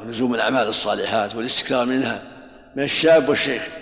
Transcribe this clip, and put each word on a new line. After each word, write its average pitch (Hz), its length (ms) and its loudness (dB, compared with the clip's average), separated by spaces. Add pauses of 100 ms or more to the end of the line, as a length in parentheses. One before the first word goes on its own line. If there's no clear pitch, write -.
ولزوم 117 340 -2
الأعمال 113 340 0
الصالحات 104 680 -2
والاستكثار 123 520 -2
منها 123 360 -2 (540)
من 139 60 -2
الشاب 156 460 4
والشيخ، 139 400 0 (140)